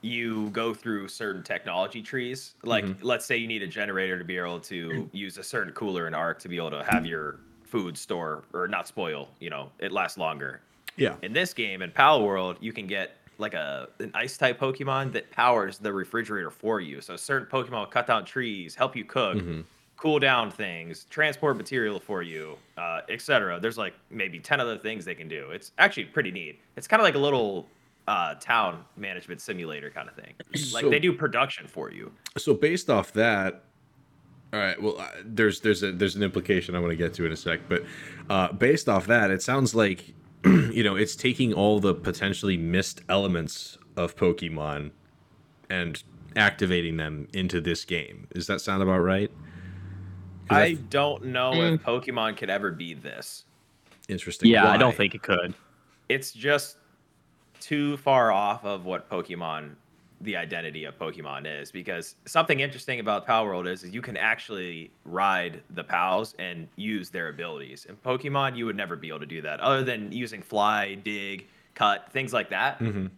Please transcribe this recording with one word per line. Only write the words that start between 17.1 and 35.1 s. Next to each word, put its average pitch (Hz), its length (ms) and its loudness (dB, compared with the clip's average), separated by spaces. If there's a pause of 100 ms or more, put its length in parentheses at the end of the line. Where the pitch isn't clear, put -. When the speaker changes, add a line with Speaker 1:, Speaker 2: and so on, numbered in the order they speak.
Speaker 1:
certain 135 320 -4
Pokemon 123 320 -4
will 98 60 -4
cut 123 200 0
down 110 180 4
trees, 101 520 -6
help 131 180 0
you 117 100 -8
cook, 104 340 0
Speaker 2:
Mm-hmm. 82 240 -4 (340)
Speaker 1:
cool 151 240 4
down 123 320 4
things, 85 580 -8
transport 147 460 0
material 107 420 -2
for 92 240 -6
you, 78 340 -10 (200)
uh, 82 320 -4
et 113 120 -6
cetera. 98 380 2
There's, 113 200 -2
like, 98 160 -4 (160)
maybe 95 280 -6
ten 139 220 0
other 117 180 -2
things 107 260 -8
they 87 120 -8
can 82 100 -14
do. 73 240 -10
It's - 280 -12
actually 180 260 4
pretty 147 260 -2
neat. 78 300 -12 (160)
It's 139 100 -14
kinda 220 160 6
like 160 140 6
a - 20 4
little 117 500 2 (400)
uh, 85 280 0
town 95 480 2 (120)
management 90 440 -10
simulator 78 500 -8
kinda 67 220 -12
thing. - 220 -20 (380)
Like, 117 120 -2
Speaker 2:
So 143 60 6
Speaker 1:
they 147 80 6
do 170 140 4
production 135 560 -2
for 62 240 -10
you. 50 180 -14 (280)
Speaker 2:
So - 160 4
based 165 360 2
off 104 220 2
that, 104 520 2 (880)
all 107 80 -2
right, 95 220 0
well, 104 160 0
uh, 85 120 -8 (140)